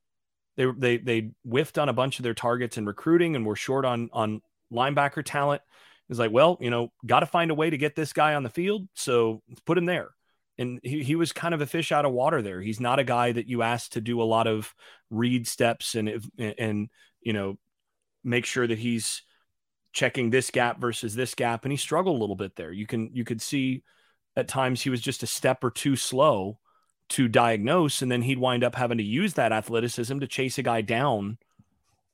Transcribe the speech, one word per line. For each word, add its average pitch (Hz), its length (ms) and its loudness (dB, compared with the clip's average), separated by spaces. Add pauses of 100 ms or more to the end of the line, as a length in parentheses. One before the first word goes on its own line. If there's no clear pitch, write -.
(560)
They, 131 160 2
they, 120 260 2
they 113 340 -2 (120)
whiffed 135 340 -2
on 147 100 2
a 127 60 2
bunch 127 260 0
of 131 40 -8
their 117 100 0
targets 123 440 -2
in 107 80 -4
recruiting 165 500 2
and 117 100 -2
were 107 100 0
short 135 300 -2
on, 117 260 -2
on 107 300 -2 (320)
linebacker 143 500 0
talent. 143 380 0 (480)
It's 117 100 -6
like, 117 120 2
"Well, 156 280 6
you 120 100 -2
know, 120 220 0 (140)
gotta 127 200 6
find 170 260 0
a - 20 2
way 156 160 2
to 156 80 0
get 147 180 -2
this 156 180 -4
guy 151 200 4
on 147 100 0
the 117 60 -4
field, 190 440 -2
so 117 560 2
let's 127 120 -20
put 170 160 0
him 175 80 0
there." 170 240 -2 (480)
And 123 240 -6
he, 143 220 -4
he 139 120 2
was 165 160 2
kind 170 220 -4
of 151 80 0
a 147 60 -4
fish 165 240 -2
out 147 140 4
of 135 60 2
water 131 300 2
there. 95 200 -6
He's 107 180 -4
not 123 180 2
a 139 60 4
guy 120 300 2
that 113 140 -4
you 117 140 -2
ask 117 300 -2
to 120 100 -4
do 117 200 -2
a - 20 2
lot 113 240 4
of 110 260 -2 (380)
read 120 360 0
steps - 460 0
and, 107 160 0
if, 110 180 -6 (120)
and, 107 180 -4
and, 107 320 -2 (320)
you 113 120 -2
know, 98 260 -4 (640)
make 123 220 0
sure 123 200 0
that 113 140 -2
he's 117 420 -4 (720)
checking 123 380 0
this 127 180 2
gap 120 300 0
versus 117 340 -4
this 120 220 -4
gap. 117 300 -2
And 135 60 -2
he 143 60 -4
struggled 165 400 0
a - 20 -2
little 101 160 -2
bit 98 200 -8
there. 82 160 -10
You 101 160 -8
can, 113 260 -4
you 123 100 -4
could 113 180 -6
see 131 420 -4 (520)
at 127 120 -2
times 127 340 0
he 135 80 -2
was 123 120 -2
just 135 200 -6
a 117 60 -8
step - 360 -2
or - 60 2
two - 260 0
slow 120 600 2 (520)
to 131 180 2
diagnose, 120 720 4
and 127 100 0
then 123 100 2
he'd 127 180 0
wind 123 240 2
up 120 120 0
having 120 220 0
to 110 60 0
use 151 320 -2
that 117 160 2
athleticism 117 680 -2
to 135 80 -6
chase 131 300 -4
a 135 60 -2
guy 117 180 2
down, 113 560 0 (760)